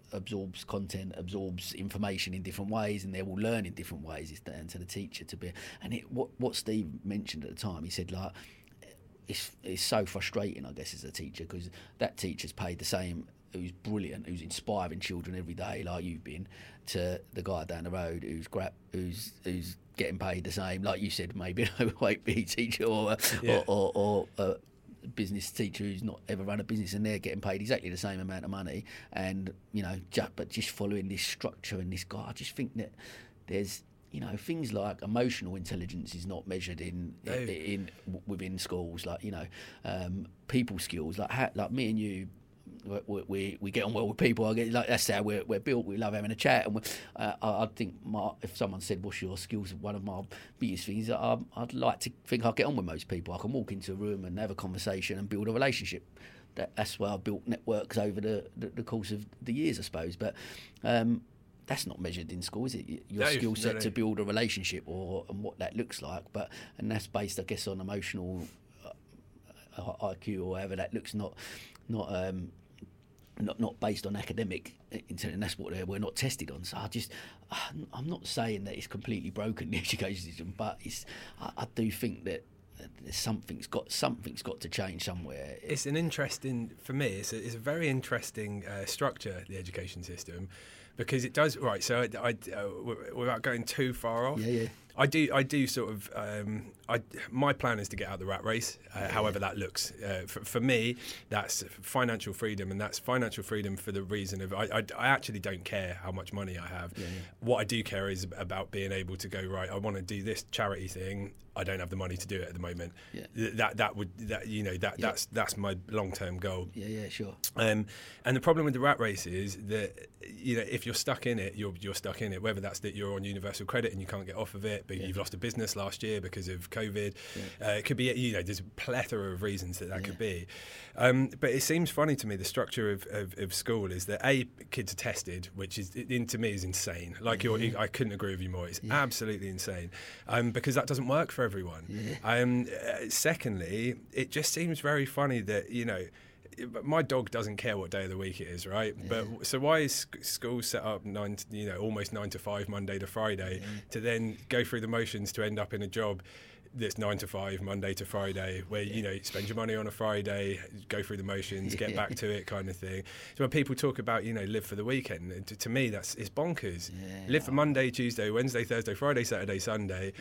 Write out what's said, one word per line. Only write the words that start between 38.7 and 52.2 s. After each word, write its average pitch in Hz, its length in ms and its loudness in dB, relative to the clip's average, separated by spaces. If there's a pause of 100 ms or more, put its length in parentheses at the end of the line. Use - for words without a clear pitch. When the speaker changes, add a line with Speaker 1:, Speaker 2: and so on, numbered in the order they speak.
Speaker 1:
like, - 180 -4
you 104 60 -4
know, 90 160 -4 (380)
um, 92 420 -2 (220)
people 120 300 4
skills, 82 400 -4
like 104 120 0
ha-, 127 240 2
like 104 160 0
me 123 180 2
and 110 100 2
you, 95 300 -2 (800)
we, 101 180 -2
we, 98 340 0
we 98 120 -2
get 117 120 4
on 107 80 2
well 113 140 2
with 104 100 -2
people. 113 300 8
I 110 80 4
get, 113 180 2
like, 120 140 4
that's 117 220 6
how 101 140 4
we're, 104 220 2
we're 107 160 4
built. 120 260 4
We 98 100 -2
love 107 180 2
having 107 160 0
a 110 60 -2
chat. 127 300 8
And 107 100 2
we, 110 60 0 (340)
uh, 110 160 2 (100)
I, 110 60 4 (160)
I 107 100 4
think 107 200 -2 (100)
my, 104 260 2 (120)
if 92 140 -6
someone 95 240 0
said, 92 240 0
"What's 98 160 -4
your 92 160 -2
skills?" 92 380 -2
one 104 220 -4
of 98 80 -4
my 98 180 -2 (380)
biggest 101 260 0
things 107 160 0
is 107 60 -4
that 117 120 2
I'm, 120 260 2 (100)
I'd 123 180 -4
like 123 260 4
to 120 120 -4 (120)